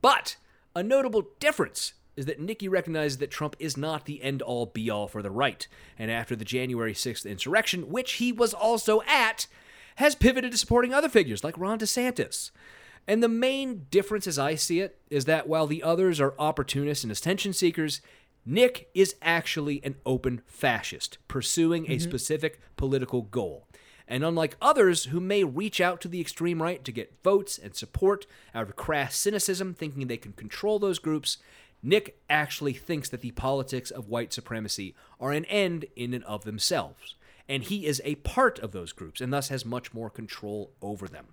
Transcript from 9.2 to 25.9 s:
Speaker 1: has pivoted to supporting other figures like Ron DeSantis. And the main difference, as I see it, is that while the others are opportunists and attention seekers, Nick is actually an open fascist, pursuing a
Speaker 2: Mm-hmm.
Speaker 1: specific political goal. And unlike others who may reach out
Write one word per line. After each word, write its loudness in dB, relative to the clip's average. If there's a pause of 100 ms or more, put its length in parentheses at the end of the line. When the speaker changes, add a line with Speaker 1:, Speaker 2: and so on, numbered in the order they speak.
Speaker 1:
has 6
pivoted 6
to -2
supporting 4
other 4
figures 4
like -4
Ron -2
DeSantis. -2 (560)
And 4
the 6
main 0
difference, 2
as -2
I 0
see 0
it, -6 (100)
is 0
that 2
while 2
the -2
others 4
are 4
opportunists 0
and -4
attention -2
seekers, 0 (440)
Nick 4
is 6
actually 0
an -4 (100)
open 0
fascist, -2 (120)
pursuing 2
a -4
Speaker 2:
Mm-hmm. 0
Speaker 1:
specific -2 (160)
political 0
goal. -6 (380)
And -2
unlike 0
others 6
who -2
may 2
reach -4
out 2